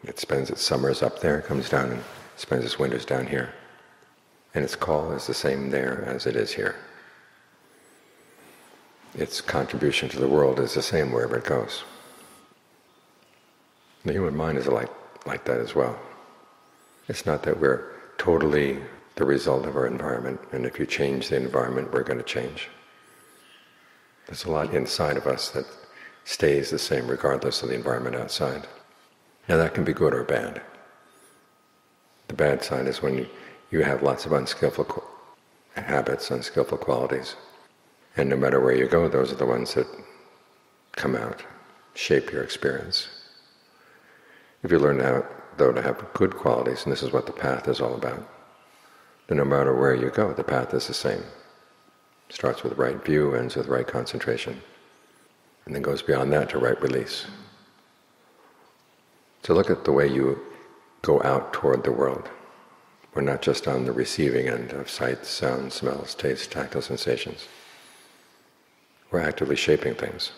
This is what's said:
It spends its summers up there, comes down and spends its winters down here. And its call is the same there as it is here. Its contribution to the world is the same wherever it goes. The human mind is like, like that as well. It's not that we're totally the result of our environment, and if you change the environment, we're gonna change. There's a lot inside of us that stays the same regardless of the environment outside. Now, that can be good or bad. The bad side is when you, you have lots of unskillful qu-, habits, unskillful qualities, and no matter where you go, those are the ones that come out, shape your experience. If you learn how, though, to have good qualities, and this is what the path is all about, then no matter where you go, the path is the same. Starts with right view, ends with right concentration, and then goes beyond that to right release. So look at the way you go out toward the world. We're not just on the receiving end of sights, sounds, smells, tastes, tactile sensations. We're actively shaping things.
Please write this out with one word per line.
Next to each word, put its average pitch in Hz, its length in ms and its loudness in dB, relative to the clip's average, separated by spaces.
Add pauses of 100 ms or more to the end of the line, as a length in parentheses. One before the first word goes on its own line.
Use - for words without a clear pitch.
It - 160 -12
spends 67 300 -2
its - 120 -6
summers 67 420 2
up - 160 0
there, 76 220 2
comes 69 280 -2
down 65 220 2
and 60 120 -6 (320)
spends 62 300 -2
its - 140 -6
winters 64 260 0
down 65 220 -2
here. 64 260 -4 (1000)
And 76 100 0
its - 120 -4
call 78 360 0
is 69 160 -6
the 64 60 -2
same 67 360 -2
there 65 380 -2
as 64 180 -6
it 64 100 0
is 55 180 -2
here. - 220 -2 (2500)
Its - 280 -4
contribution 69 680 0
to 67 100 -6
the 65 80 2
world 67 320 6
is 62 140 0
the 65 80 0
same 71 300 0
wherever 58 260 0
it 60 80 -4
goes. - 380 -2 (2250)
The 76 100 -2
human 85 220 0
mind 78 220 -2
is 64 100 -2
like, 58 220 0 (360)
like - 200 -8
that 60 140 0
as 58 160 -6
well. 62 220 0 (1120)
It's - 180 -8
not 76 180 0
that 78 160 0
we're 67 320 2 (260)
totally 73 640 4 (360)
the 76 100 0
result 67 400 4
of 71 120 -4
our 64 100 2
environment, 64 540 -4 (100)
and 62 140 -2
if - 120 -6
you 73 80 0
change 69 440 0
the 69 80 2
environment, 64 540 0
we're 65 120 0
gonna 62 180 -2
change. - 460 -6 (1600)
There's - 160 -12
a 87 80 -4
lot 78 220 -2
inside 73 420 0
of - 100 -4
us 64 260 -2
that 65 140 -4 (600)
stays 71 440 2
the 71 100 -2
same 62 280 -2
regardless 67 560 0
of 62 60 -4
the 64 60 -2
environment 60 420 -2
outside. 65 500 -4 (800)
Now, 85 100 4
that 82 160 4
can 78 120 0
be 80 80 0
good 78 200 4
or 60 100 0
bad. 57 380 -2 (1700)
The - 60 -10
bad 71 300 2
side 65 240 -2
is 64 140 -4
when 67 160 0
you, 64 100 -4 (440)
you 78 120 4
have 69 200 2
lots 67 220 2
of 78 80 2
unskillful - 520 0
qu-, - 180 -6 (720)
habits, 65 540 -2
unskillful - 500 -2
qualities, 64 560 -2 (840)
and 69 120 2
no 69 60 4
matter 67 240 4
where 64 160 6
you 64 120 4
go, 82 200 6
those 65 240 2
are 69 40 -4
the 65 100 0
ones 60 300 0
that - 120 2 (1040)
come 65 220 0
out, 57 280 -6 (500)
shape - 380 2
your 71 120 -2
experience. - 640 -4 (1600)
If 87 80 0
you 80 80 8
learn 71 200 6
how, 65 260 2 (320)
though, 65 140 8
to 62 100 0
have 64 320 -4
good - 220 2
qualities, 62 480 0
and 71 80 0
this - 120 -2
is 65 100 -2
what 64 140 2
the - 40 -8
path - 360 -2
is - 120 0
all 62 140 0
about, 60 380 -6 (960)
then 80 100 2
no 71 80 4
matter 69 300 4
where 65 200 6
you 64 140 0
go, 104 240 0
the - 100 -4
path 64 300 0
is - 140 -2
the 71 60 -8
same. 50 300 -2 (1040)
Starts - 340 -4
with 60 140 -2
right 64 260 0
view, 76 320 4
ends 64 200 -2
with 62 120 -2
right 64 200 2
concentration, - 720 -4 (1040)
and 64 100 -10
then 71 60 -4
goes 71 200 -2
beyond 67 300 2
that 76 180 4
to - 100 -2
right 62 220 2
release. 64 440 -2 (2250)
So 87 100 4
look 95 160 6
at - 140 2
the 76 80 4
way 69 160 6
you 67 320 2 (640)
go 76 220 6
out 65 300 0
toward 64 300 2
the 67 80 0
world. 65 380 0 (840)
We're 71 100 0
not 69 180 0
just - 260 0
on 64 180 0
the 64 60 -2
receiving 64 560 2
end 60 240 -4
of 67 180 -8
sights, 65 400 -4
sounds, 65 440 -2
smells, 69 420 -4
tastes, 67 320 -2
tactile 69 340 -4
sensations. 65 640 -4 (1600)
We're 87 120 0
actively 71 340 0
shaping 69 400 2
things. - 420 -8